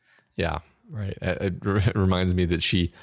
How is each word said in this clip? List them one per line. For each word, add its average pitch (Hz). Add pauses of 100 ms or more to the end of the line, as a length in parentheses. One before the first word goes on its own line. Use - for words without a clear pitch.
(340)
Yeah, 80 (300)
right. 104
It, -
it 98 (100)
re-, 98
<laughs> -
reminds 92
me 90
that 85
she, 87 (120)